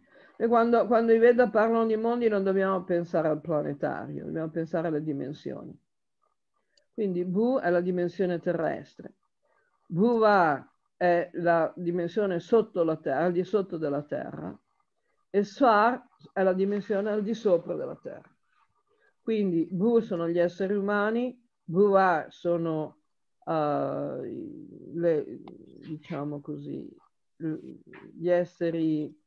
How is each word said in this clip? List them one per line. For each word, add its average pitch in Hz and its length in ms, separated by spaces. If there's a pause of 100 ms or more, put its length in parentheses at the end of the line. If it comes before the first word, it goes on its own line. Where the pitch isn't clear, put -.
(380)
E 233 100
quando, 233 380
quando 226 260
i 226 60
Veda 240 300
parlano 226 380
di 220 100
mondi 233 320
non 202 160
dobbiamo 190 400
pensare 170 440
al 151 120
planetario, 147 840
dobbiamo 160 240
pensare 165 380
alle 151 140
dimensioni. 139 720 (1160)
Quindi 185 320
Bhu 220 340
è 175 120
la 175 100
dimensione 180 580
terrestre, 160 760 (720)
Bhuva 196 840 (260)
è 175 380
la 170 420
dimensione 175 640
sotto 226 420
la 160 140
terra, 151 280
al 180 80
di 180 120
sotto 190 340
della 147 240
terra, 151 560 (720)
e 202 120
Swar 226 600 (300)
è 196 100
la 190 100
dimensione 202 580
al 214 120
di 214 120
sopra 180 400
della 143 220
terra. - 380 (880)
Quindi 190 480
Bhu 220 300
sono 170 280
gli 170 100
esseri 185 360
umani, 208 640 (240)
Bhuva 190 640
sono, 165 720 (440)
eh, 143 1080 (420)
le, 165 480 (380)
diciamo 147 600
così, 143 480 (480)
gli - 920
esseri 165 840 (120)